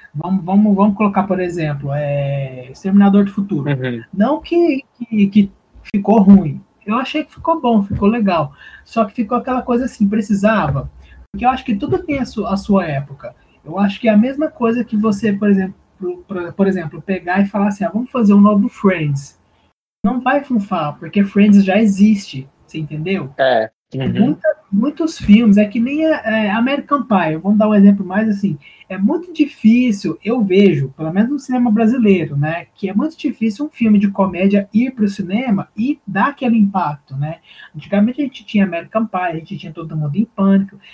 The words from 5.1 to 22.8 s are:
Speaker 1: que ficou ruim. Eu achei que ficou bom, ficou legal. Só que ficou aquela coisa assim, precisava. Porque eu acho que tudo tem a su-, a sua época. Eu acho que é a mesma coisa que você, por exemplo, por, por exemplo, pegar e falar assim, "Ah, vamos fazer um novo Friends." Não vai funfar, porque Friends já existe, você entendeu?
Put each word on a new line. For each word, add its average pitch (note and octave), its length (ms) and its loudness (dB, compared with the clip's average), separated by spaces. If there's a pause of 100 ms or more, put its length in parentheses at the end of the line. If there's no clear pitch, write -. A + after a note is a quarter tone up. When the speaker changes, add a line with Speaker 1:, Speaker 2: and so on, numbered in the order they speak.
Speaker 1:
que G3 240 2 (440)
ficou G#3 260 2
ruim. F#3 400 6 (240)
Eu G#3 120 -4
achei C#4+ 260 -4
que - 100 -18
ficou D#4+ 280 -2
bom, A3+ 220 2
ficou G3+ 240 -2
legal. G3 460 0 (300)
Só A3+ 220 -2
que - 80 -8
ficou B3 240 -4
aquela B3+ 240 -4
coisa B3 240 -2
assim, G#3 240 -2
precisava. G3 800 -2 (420)
Porque G3+ 140 -8
eu B3+ 40 4
acho C4 160 -4
que A3 100 -2
tudo D4 280 -4
tem C#4 160 -6
a A#3+ 60 -4
su-, - 220 -8
a G3 100 -2
sua F#3+ 280 0
época. - 500 -10 (280)
Eu D#3+ 140 -10
acho G3+ 220 -2
que A#3+ 80 -2
é A3 40 4
a G#3 60 4
mesma C#4 320 0
coisa A#3 340 -2
que A3 140 -4
você, G#3+ 360 0
por G3+ 160 0
exemplo, F#3+ 260 0 (520)
por, F3 260 -10
por G3 140 0
exemplo, E3+ 340 -6
pegar F3+ 400 -2
e G3+ 60 2
falar G3+ 220 -2
assim, G3 140 -6
"Ah, F3 100 -4
vamos B3 180 -4
fazer G#3 220 2
um G3+ 80 6
novo G#3 280 4
Friends." D3+ 680 -4 (680)
Não A#3+ 160 -2
vai C#4 220 0
funfar, F#3+ 560 -4
porque F#3 240 -2
Friends G3+ 420 4
já F#3 140 2
existe, G3 680 0 (180)
você - 140 -16
entendeu? D3+ 580 -6